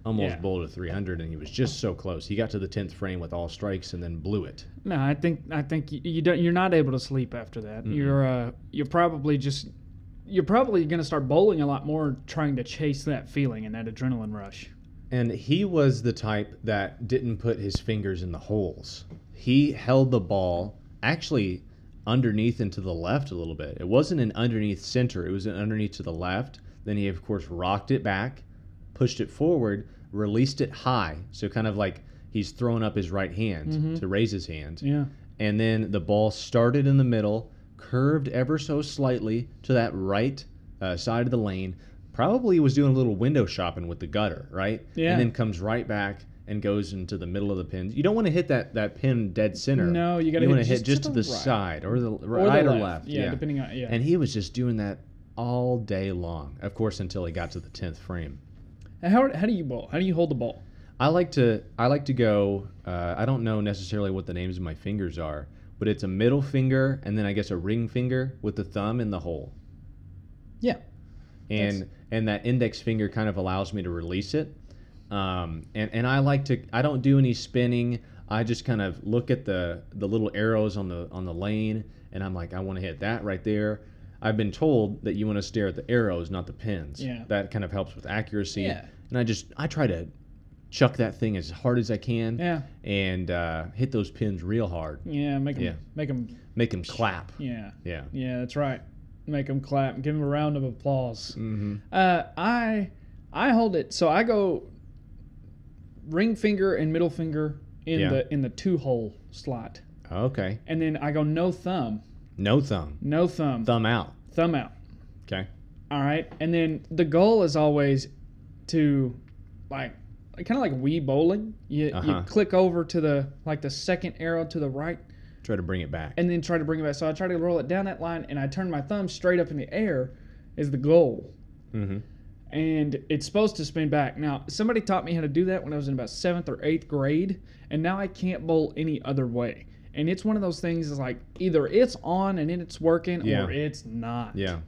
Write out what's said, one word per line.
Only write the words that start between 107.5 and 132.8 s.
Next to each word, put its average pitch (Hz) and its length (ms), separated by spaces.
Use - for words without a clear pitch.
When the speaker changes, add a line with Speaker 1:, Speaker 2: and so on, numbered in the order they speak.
Speaker 2:
in 160 140
Speaker 1:
Yeah. 98 100
Speaker 2:
the, 135 220
in 143 100
the 123 60
two 180 300
hole 120 380
slot. - 500
Speaker 1:
Okay. 107 560
Speaker 2:
And 160 140
then 156 160
I 147 160
go 151 100
no 160 300
thumb. 175 500
Speaker 1:
No 104 240
thumb. 87 400
Speaker 2:
No 156 260
thumb. 104 380
Speaker 1:
Thumb 113 220
out. 113 280
Speaker 2:
Thumb 170 220
out. 127 180
Speaker 1:
Okay. 95 220
Speaker 2:
All 143 120
right. 151 280
And 160 120
then 165 380
the 165 140
goal 190 380
is 156 140
always 143 520
to, 143 500
like, 135 240
kinda 233 240
like 185 120
Wii 139 320
bowling. 175 500
You, 147 260
Speaker 1:
Uh-huh. 147 240
Speaker 2:
you - 60
click 202 300
over 175 300
to 165 160
the, 143 280
like, 151 180
the 139 80
second 180 500
arrow 165 240
to 160 160
the 143 80
right. 147 300
Speaker 1:
Try 107 140
to 90 60
bring 90 180
it 73 100
back. 78 280
Speaker 2:
And 175 100
then 170 140
try 170 160
to 156 60
bring 160 160
it - 20
back. 147 140
So 160 120
I 156 40
try 185 160
to 175 100
roll 170 200
it 135 100
down 190 180
that 185 140
line, 165 280
and 143 100
I 139 100
turn 185 220
my 147 100
thumb 196 280
straight 180 320
up 165 100
in 147 60
the - 160
air 160 400
is 147 140
the 139 60
goal. 139 560
Speaker 1:
Mm-hmm. 101 260
Speaker 2:
And 151 560